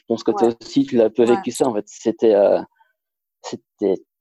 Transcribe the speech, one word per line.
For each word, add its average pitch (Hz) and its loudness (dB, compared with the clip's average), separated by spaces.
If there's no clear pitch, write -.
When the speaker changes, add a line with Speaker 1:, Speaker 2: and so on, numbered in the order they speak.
Speaker 1:
pense 113 -6
que 113 0
toi 107 0
Speaker 2:
Ouais. 117 -4
Speaker 1:
aussi, 139 -2
tu 123 -8
l'as 113 4
un 107 0
peu 120 0
Speaker 2:
Ouais. 117 2
Speaker 1:
vécu - -6
ça, 143 -2
en 117 -4
fait. 104 -6
C'était, - 0
euh, 98 2
c'était - -6